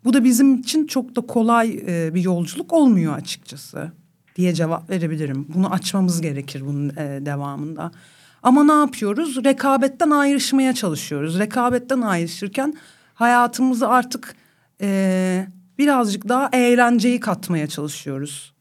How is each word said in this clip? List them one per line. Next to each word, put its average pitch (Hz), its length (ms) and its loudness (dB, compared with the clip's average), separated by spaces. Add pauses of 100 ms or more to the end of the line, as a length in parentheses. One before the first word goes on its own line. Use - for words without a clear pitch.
Bu 226 100 4
da 269 100 4
bizim 262 320 6
için 302 320 -2
çok 254 280 -6
da 240 60 -2
kolay, 233 680 0
e, 170 280 -2
bir 185 60 2
yolculuk 180 520 -2
olmuyor 208 400 4
açıkçası - 800 -12 (440)
diye 180 180 2
cevap 160 360 -2
verebilirim. 156 640 -4
Bunu 185 180 0
açmamız 185 500 -2
gerekir 143 440 -6
bunun, 143 240 -4
e, 143 360 -8
devamında. 147 680 -8 (520)
Ama 262 200 6
ne 294 80 8
yapıyoruz? 269 720 0
Rekabetten 269 680 2
ayrışmaya 277 640 2
çalışıyoruz. 160 680 -4
Rekabetten 247 600 0
ayrışırken 196 720 -2 (400)
hayatımızı 240 720 2
artık, 247 480 -2 (460)
e, 190 680 0 (300)
birazcık 240 520 0
daha 254 240 0
eğlenceyi 240 680 4
katmaya 170 480 -4
çalışıyoruz. 147 920 -8